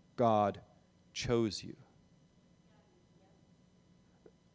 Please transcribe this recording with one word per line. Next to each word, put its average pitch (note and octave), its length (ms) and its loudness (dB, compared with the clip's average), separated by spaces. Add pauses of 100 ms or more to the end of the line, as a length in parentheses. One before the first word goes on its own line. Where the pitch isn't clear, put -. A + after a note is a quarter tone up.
(140)
God G#2 460 2 (520)
chose A#2 520 -2
you." - 100 -16 (2750)